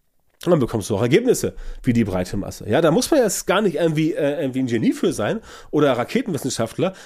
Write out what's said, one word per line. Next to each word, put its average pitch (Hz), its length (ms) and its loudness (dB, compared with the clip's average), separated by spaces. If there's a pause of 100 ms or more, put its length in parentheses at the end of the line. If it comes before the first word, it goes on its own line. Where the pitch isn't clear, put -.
(440)
dann 170 160 2
bekommst 110 280 -2
du 110 60 0
auch 98 80 0
Ergebnisse 165 520 2 (280)
wie - 100 0
die 120 120 4
breite 92 320 -4
Masse. - 320 -8
Ja, 120 120 2
da 160 120 4
muss 226 180 0
man 311 100 4
jetzt 214 280 0
gar 190 120 2
nicht 190 140 2
irgendwie, 160 380 0
äh, 143 280 -2
irgendwie 131 200 -2
ein 131 60 0
Genie 117 260 2
für 180 200 0
sein 120 280 -2 (320)
oder 147 220 4
Raketenwissenschaftler. 131 1000 -2 (140)